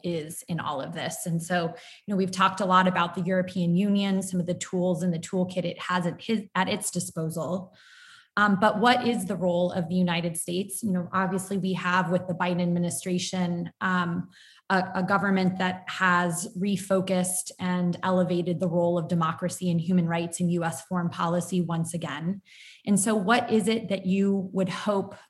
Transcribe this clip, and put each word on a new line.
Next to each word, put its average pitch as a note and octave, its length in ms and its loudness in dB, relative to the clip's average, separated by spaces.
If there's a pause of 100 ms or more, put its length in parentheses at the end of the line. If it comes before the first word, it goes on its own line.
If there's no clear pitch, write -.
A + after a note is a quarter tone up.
is E3 420 -6
in E3+ 140 -4
all C#3+ 200 -4
of D3+ 120 -8
this. D#3+ 340 -8
And E3 160 -2
so, E3+ 320 -2 (320)
you G#3 80 -4
know, - 20 0
we've F#3 140 2
talked F#3 300 2
a G#3 40 0
lot F#3 220 6
about F3 300 0
the F#3+ 60 -2
European F3+ 520 0
Union, G3 480 2
some F#3 160 -4
of E3+ 80 -2
the F3 80 -2
tools F3+ 480 0
in F#3 80 2
the E3 80 -2
toolkit F3+ 460 -2
it F3 160 -6
has F3+ 260 0
at E3 160 -4
his, A3 200 0 (120)
at F#3 140 2
its G3+ 240 -4
disposal. E3+ 840 -4 (600)
Um, G3+ 240 4
but G#3+ 180 6
what B3 300 6
is A#3 160 0
the G#3 100 -4
role F3+ 380 0
of E3+ 160 -2
the F3+ 80 -2
United E3+ 400 2
States? F#3+ 480 -6
You G3+ 80 0
know, F3 200 -2
obviously F#3+ 460 -2
we F#3 140 0
have F3+ 380 0
with F3+ 180 0
the F3+ 60 -2
Biden F3+ 280 0
administration, F3 1160 -2
um, F3 480 0 (400)
a, F#3 160 4 (120)
a F#3 60 0
government F#3+ 560 2
that F#3 280 -2
has F3 640 2 (100)
refocused F#3 1000 0
and F3+ 420 0
elevated F3+ 560 2
the F#3 100 0
role F3 300 2
of D#3+ 80 -2
democracy F3 640 -2
and E3+ 100 2
human E3+ 280 2
rights E3+ 320 -2
in F3 100 2
U F3 140 0
S E3 180 -4
foreign F3 260 -2
policy F3 520 0
once E3 340 -2
again. E3 480 -6 (420)
And G3+ 140 4
so G#3+ 160 2
what A3 360 2
is A3 180 4
it A3+ 220 -2
that F#3+ 160 -2
you G3 460 2
would F#3 160 0
hope, G3 460 -2 (160)